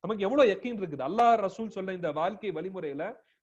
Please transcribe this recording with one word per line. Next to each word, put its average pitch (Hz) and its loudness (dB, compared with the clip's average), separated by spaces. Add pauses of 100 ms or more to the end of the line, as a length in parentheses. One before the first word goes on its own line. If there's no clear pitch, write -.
நமக்கு 196 -2
எவ்வளவு 240 6
யக்கீன் 233 -4
இருக்குது, 151 -6
அல்லாஹ் 214 4
ரசூல் 226 -8
சொன்ன 190 -6
இந்த 170 -4
வாழ்க்கை 190 -2
வழிமுறையில 170 -6 (280)